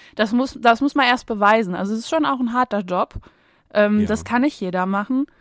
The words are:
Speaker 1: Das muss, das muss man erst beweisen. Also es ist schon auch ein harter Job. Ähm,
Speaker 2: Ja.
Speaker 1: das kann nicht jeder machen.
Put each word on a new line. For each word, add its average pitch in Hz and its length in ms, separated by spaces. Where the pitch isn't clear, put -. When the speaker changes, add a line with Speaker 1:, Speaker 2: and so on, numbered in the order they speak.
Speaker 1:
Das 214 160
muss, 254 280
das 233 200
muss 285 140
man 277 120
erst 240 200
beweisen. 208 480
Also 196 180
es 220 80
ist - 100
schon 320 160
auch 269 140
ein 240 140
harter 247 260
Job. 180 340
Ähm, 208 280
Speaker 2:
Ja. 208 60
Speaker 1:
das 190 180
kann 240 180
nicht 294 180
jeder 185 260
machen. 208 400